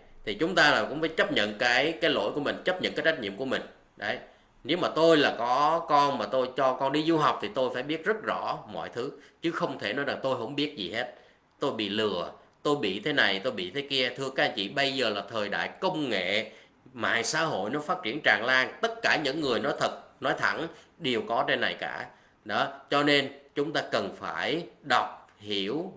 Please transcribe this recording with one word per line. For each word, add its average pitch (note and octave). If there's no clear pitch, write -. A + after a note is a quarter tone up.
Thì G#2+
chúng E3
ta D3+
là A2+
cũng C#3
phải D#3+
chấp G3
nhận G#2+
cái, B2+
cái D#3
lỗi A2
của D3+
mình, A2+
chấp F#3
nhận G2+
cái D3+
trách D#3+
nhiệm G2+
của C3+
mình. A2
Đấy. G#2+
Nếu E3+
mà C3
tôi D#3+
là A#2+
có D3
con C#3+
mà G#2+
tôi B2+
cho C3
con C3+
đi D3+
du D#3+
học C3+
thì G#2
tôi B2+
phải B2
biết D#3
rất G#3+
rõ G#2+
mọi F2+
thứ. B2+
Chứ E3
không C#3+
thể G#2+
nói C#3
rằng B2+
"Tôi C3
không A#2+
biết D3
gì F2+
hết. A#2
Tôi C#3
bị A2
lừa, G2
tôi D3
bị G#2
thế D3+
này, G2+
tôi B2+
bị F#2
thế C#3
kia." C3
Thưa C3+
các D3+
anh C3+
chị, G2
bây C#3
giờ B2+
là G2+
thời G#2
đại F2+
công D#3
nghệ, G2
mạng A2
xã D#3+
hội A2
nó D3
phát E3+
triển C3
tràn A2
lan. B2+
Tất A3+
cả A#2
những D3
người A#2+
nói C3+
thật, -
nói C3+
thẳng A2+
đều B2
có A#2+
trên B2+
này F#2+
cả. E2+
Đó. A2+
Cho C#3+
nên C#3+
chúng D3
ta C#3
cần G#2
phải G2
đọc, -
hiểu, G#2